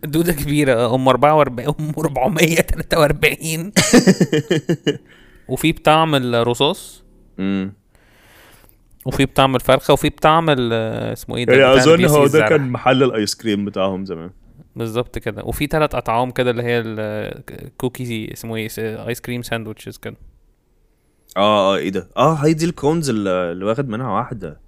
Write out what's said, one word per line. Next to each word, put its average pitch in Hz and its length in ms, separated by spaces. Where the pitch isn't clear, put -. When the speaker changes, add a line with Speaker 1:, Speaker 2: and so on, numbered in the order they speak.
Speaker 1:
دودة 165 280
كبيرة، 143 400
آه، 117 220
أم 131 140
أربعة 131 260
وأربعين، 127 340
أم 151 180
أربعمية 156 600
تلاتة - 380
وأربعين. 160 720
Speaker 2:
<laughs> - 1800
Speaker 1:
وفي 156 240
بطعم 156 420
الرصاص. 123 880
Speaker 2:
مم. 95 340
Speaker 1:
وفي 131 200
بطعم 135 300
الفرخة، 131 380
وفي 143 160
بطعم 160 420
ال-، 123 220
اسمه 120 240
إيه 120 80
ده؟ 127 80
Speaker 2:
يعني 131 200
Speaker 1:
بتاع 131 100
Speaker 2:
أظن 151 100
Speaker 1:
البي 175 160
سي 147 60
Speaker 2:
هو 147 40
ده 143 60
Speaker 1:
الزرع. 139 240
Speaker 2:
كان 143 220
محل 127 320
الآيس 113 320
كريم 101 300
بتاعهم 98 400
زمان. 87 260
Speaker 1:
بالظبط 117 420
كده. 104 260
وفي 147 220
تلات 151 280
أطعام 123 360
كده 123 200
اللي 117 120
هي 120 180
الكوكيز، 110 1500
اسمه 113 240
إيه؟ 110 120
س-، - 100
آيس 110 420
cream 123 220
sandwiches 113 540
كده. 110 200
Speaker 2:
آه، 98 380
آه، - 20
إيه 82 140
ده؟ 92 260
آه، 151 180
هي 151 180
دي 160 120
الكونز 160 460
اللي، 104 200
اللي 90 340
واخد 117 240
منها 117 220
واحدة. 92 580